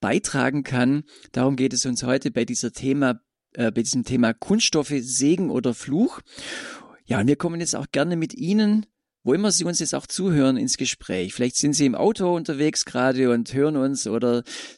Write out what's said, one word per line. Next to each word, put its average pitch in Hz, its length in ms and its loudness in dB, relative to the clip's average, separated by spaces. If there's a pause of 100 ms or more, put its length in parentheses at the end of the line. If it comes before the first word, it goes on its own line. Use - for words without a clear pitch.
beitragen 135 640 0
kann. 127 400 0 (300)
Darum 131 240 2
geht 127 180 0
es 123 100 -2
uns 123 180 -4
heute 131 280 0
bei 120 140 0
dieser 117 280 -4
Thema, 135 480 0 (340)
äh, 117 180 0
bei 117 100 0
diesem 120 220 -2
Thema 120 280 2
Kunststoffe, 156 680 0
Segen 135 500 0
oder 123 240 0
Fluch. 196 460 -2 (840)
Ja, 120 160 -2
und 104 60 2
wir 143 100 4
kommen 170 240 -4
jetzt 165 160 -4
auch 143 140 -4
gerne 165 260 0
mit 160 160 -2
Ihnen, 208 540 2 (360)
wo 127 120 4
immer 202 160 2
Sie 175 140 0
uns 175 160 -2
jetzt 160 140 -2
auch 139 120 -4
zuhören, 147 500 2
ins 123 200 -2
Gespräch. 92 580 -4
Vielleicht 123 220 -2
sind 147 180 2
Sie 147 100 2
im 127 120 4
Auto 185 380 2
unterwegs 156 500 -2
gerade 127 480 2
und 117 200 0
hören 147 240 2
uns 135 300 -2
oder 120 380 0 (340)